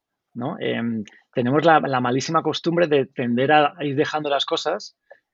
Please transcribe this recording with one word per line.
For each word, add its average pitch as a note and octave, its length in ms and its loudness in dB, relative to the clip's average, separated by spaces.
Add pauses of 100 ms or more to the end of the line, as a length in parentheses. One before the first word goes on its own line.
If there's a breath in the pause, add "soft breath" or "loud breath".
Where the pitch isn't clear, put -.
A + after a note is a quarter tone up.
(340)
¿no? C3+ 240 -8
Em, A#2 460 -4 (280 soft breath)
tenemos C3 320 0
la, D#3+ 140 8
la C3+ 220 -2
malísima C3+ 420 0
costumbre E3 460 0
de C#3+ 180 2
tender B2+ 460 0
a D3+ 300 4
ir C#3+ 120 -4
dejando D3+ 340 -2
las C#3 160 0
cosas, E3 520 -4 (380 soft breath)